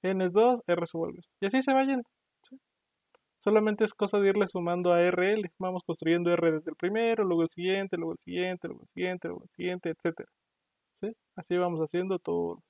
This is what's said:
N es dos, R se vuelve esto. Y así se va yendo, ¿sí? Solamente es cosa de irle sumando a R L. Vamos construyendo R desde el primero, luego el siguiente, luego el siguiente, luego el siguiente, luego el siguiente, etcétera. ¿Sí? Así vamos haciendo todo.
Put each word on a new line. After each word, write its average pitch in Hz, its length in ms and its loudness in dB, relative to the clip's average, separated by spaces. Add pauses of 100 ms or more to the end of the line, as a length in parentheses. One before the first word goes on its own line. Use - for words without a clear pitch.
N 185 220 0
es 175 80 0
dos, 233 340 6
R 175 200 0
se 165 120 -8
vuelve 170 220 -4
esto. - 200 -20
Y 196 60 -2
así 254 160 2
se 269 100 0
va 269 120 4
yendo, 269 240 -2 (340)
¿sí? 269 160 -20 (800)
Solamente 214 460 2
es 208 100 -6
cosa 208 240 -2
de 196 100 4
irle 196 200 2
sumando 175 440 0
a 175 80 6
R 180 340 2
L. 202 240 -4
Vamos 185 260 -6
construyendo 170 480 0
R 165 200 4
desde 156 180 -4
el 156 60 -14
primero, 220 480 0
luego 170 180 2
el 165 80 0
siguiente, 190 460 -2
luego 165 160 -4
el - 60 -10
siguiente, 180 500 -6
luego - 140 -14
el - 120 -20
siguiente, 180 340 -4
luego 180 160 -10
el - 60 -20
siguiente, 180 400 -6
etcétera. - 380 -6 (720)
¿Sí? 214 120 -8 (240)
Así 180 200 -4
vamos 175 240 0
haciendo 180 380 -2
todo. 170 520 -4